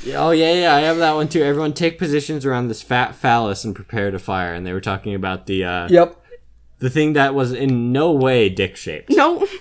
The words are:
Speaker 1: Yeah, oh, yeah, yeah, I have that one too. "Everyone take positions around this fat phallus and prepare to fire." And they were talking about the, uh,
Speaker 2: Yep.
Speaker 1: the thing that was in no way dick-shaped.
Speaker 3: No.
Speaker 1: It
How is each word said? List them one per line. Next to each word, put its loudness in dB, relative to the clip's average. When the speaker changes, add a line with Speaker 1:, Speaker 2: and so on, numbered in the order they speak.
Speaker 1:
Yeah, -4
oh, 2
yeah, 4
yeah, 4
I 4
have 0
that 2
one 0
too. 0
"Everyone 0
take -2
positions -2
around -2
this -6
fat -2
phallus 0
and -6
prepare -4
to -6
fire." -4
And -8
they -6
were -4
talking -6
about -6
the, -2
uh, -4
Speaker 2:
Yep. 6
Speaker 1:
the -4
thing 0
that 2
was 0
in 0
no 2
way 4
dick-shaped. -6
Speaker 3:
No. 2
Speaker 1:
It -4